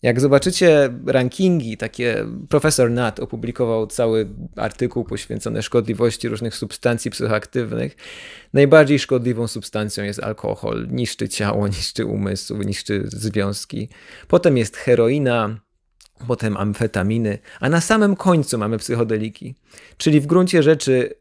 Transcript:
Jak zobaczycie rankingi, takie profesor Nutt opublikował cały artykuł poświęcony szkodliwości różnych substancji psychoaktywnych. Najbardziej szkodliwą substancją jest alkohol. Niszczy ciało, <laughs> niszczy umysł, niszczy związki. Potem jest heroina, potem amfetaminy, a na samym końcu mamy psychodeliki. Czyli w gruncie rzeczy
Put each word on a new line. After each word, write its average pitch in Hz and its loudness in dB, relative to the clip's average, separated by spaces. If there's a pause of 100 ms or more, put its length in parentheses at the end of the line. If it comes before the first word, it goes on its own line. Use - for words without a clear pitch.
Jak 120 2
zobaczycie 143 4 (180)
rankingi, 131 0
takie 110 -4 (240)
profesor 143 2
Nutt 120 -2
opublikował 113 -2
cały 110 0 (280)
artykuł 113 -4
poświęcony 110 -6
szkodliwości 113 0
różnych 113 -6
substancji 117 -4
psychoaktywnych. 117 -4 (580)
Najbardziej 143 6
szkodliwą 120 -2
substancją 104 -6
jest 101 -6
alkohol. - -6
Niszczy 117 -4
ciało, 104 -2
<laughs> 95 -4
niszczy - -4
umysł, 101 -4
niszczy 101 -4
związki. 104 -4 (380)
Potem 160 4
jest 110 -2
heroina, 120 2 (680)
potem 113 -2
amfetaminy, 104 0 (220)
a 131 -6
na 170 2
samym 208 2
końcu 165 2
mamy 110 -2
psychodeliki. 110 -4 (420)
Czyli 151 4
w 147 -4
gruncie 180 4
rzeczy 135 2